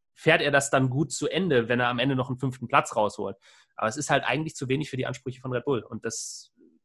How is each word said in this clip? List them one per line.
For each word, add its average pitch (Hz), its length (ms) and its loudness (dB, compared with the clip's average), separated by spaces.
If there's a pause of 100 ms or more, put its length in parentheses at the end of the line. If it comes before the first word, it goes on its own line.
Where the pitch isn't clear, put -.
(140)
fährt 156 280 4
er 143 100 0
das 139 200 4
dann 131 180 4
gut 135 240 -2
zu 147 160 -4
Ende, 139 400 2
wenn 123 100 2
er 123 80 2
am 123 120 -2
Ende 135 160 2
noch 127 140 -2
einen 127 80 -4
fünften 131 300 -4
Platz - 300 4
rausholt. 104 400 -2 (400)
Aber 107 100 -2
es 113 80 -4
ist 147 140 -8
halt 143 160 2
eigentlich 151 300 -4
zu 135 120 -8
wenig 139 220 -2
für 131 80 -8
die 127 80 -4
Ansprüche - 340 -10
von 131 140 -8
Red 120 100 -2
Bull. 127 180 0
Und 113 220 -12
das - 480 -10 (340)